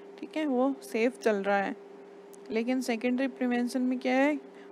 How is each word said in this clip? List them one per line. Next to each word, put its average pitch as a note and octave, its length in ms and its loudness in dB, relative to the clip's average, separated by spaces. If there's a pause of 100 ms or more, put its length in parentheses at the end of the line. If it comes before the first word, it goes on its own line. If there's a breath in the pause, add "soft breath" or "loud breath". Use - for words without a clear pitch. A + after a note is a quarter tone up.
(200)
ठीक - 180 -10
है, D#4 80 0
वो C4 380 2
safe A#3+ 360 0
चल A3 160 4
रहा G3+ 220 2
है। G3 180 -2 (760)
लेकिन A#3 300 0
secondary B3 460 0
प्रिवेंशन B3 540 0
में B3+ 180 0
क्या B3+ 140 0
है, C#4 260 4 (320 loud breath)